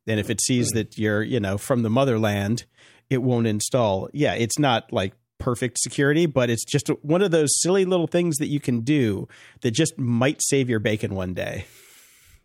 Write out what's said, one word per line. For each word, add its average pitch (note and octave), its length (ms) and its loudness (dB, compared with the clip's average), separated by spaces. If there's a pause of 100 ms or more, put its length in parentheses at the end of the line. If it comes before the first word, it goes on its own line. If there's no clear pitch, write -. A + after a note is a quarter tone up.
and A2 140 0
if G2+ 100 -4
it G#2+ 100 -4
sees B2 300 0
that - 280 -4
you're, G#2+ 240 0
you A#2+ 180 -2
know, G2 180 -2
from A#2+ 240 -2
the A2+ 80 0
motherland, A2 760 0 (440)
it B2+ 120 0
won't A#2+ 260 2
install. G#2 640 0
Yeah, C#3 220 0
it's G#2+ 240 -2
not, C3 340 0
like, G2 220 -2 (240)
perfect B2 400 -4
security, D3 480 2
but B2+ 240 2
it's A#2 140 -2
just - 240 -2 (140)
one D#3+ 200 2
of G3+ 80 2
those D#3+ 180 4 (120)
silly F#3+ 240 2
little F3+ 240 0
things E3+ 300 0
that D3+ 100 -2
you C#3+ 120 0
can A#2+ 220 0
do A2+ 440 2 (360)
that A#2+ 100 0
just D#3 260 0
might A#2+ 440 0
save C3+ 260 2
your A2+ 120 0
bacon G#2+ 340 -2
one F#2 200 -4
day. F2+ 300 -6 (800)